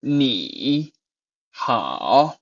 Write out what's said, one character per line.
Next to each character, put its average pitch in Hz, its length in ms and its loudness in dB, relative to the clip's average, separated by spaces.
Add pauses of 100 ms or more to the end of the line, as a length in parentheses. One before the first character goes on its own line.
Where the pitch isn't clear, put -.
你 139 920 0 (580)
好. 113 920 0